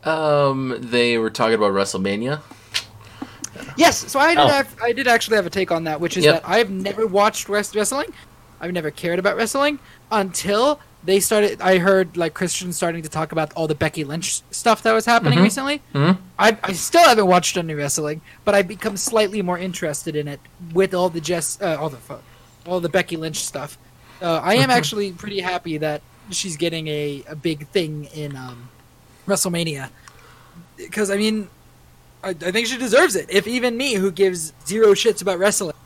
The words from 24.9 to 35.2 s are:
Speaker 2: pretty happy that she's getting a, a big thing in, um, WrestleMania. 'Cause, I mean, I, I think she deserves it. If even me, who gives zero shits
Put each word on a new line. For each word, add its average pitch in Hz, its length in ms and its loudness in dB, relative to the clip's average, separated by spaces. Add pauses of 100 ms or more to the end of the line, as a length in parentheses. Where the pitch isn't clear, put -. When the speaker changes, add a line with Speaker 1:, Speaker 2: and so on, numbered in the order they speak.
Speaker 2:
pretty 202 280 -8
happy 175 380 -4
that 151 240 -4 (280)
she's 180 260 -6
getting 160 320 -4
a, 147 400 -6
a 156 80 -14
big 151 320 -6
thing 151 360 -4 (100)
in, 147 220 -10
um, 123 320 -16 (580)
WrestleMania. 170 640 -2 (1000)
'Cause, 208 200 -2
I 196 80 0
mean, 214 300 -2 (760)
I, 190 60 -6
I 170 200 -6
think 226 160 0
she 254 120 -4
deserves 247 360 4
it. 160 140 -2
If 196 180 2
even 240 300 0
me, 262 180 -2
who 190 160 0
gives 175 420 0 (140)
zero 214 280 6
shits 208 280 0